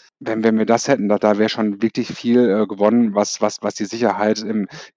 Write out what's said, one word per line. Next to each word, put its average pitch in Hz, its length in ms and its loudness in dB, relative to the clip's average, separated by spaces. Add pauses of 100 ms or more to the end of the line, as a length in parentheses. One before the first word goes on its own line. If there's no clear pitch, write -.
(200)
wenn, 110 240 -4
wenn 110 140 4
wir 110 80 2
das 117 240 0
hätten, 104 180 0
da, 101 100 2
da 104 200 2
wäre 107 100 2
schon 104 340 -2
wirklich 113 280 -2
viel, 120 400 2
äh, 104 180 2
gewonnen, 104 480 2
was, - 260 -2
was, 107 200 -2
was 104 140 -6
die 107 100 -6
Sicherheit 107 560 -2
im, 107 260 -4 (300)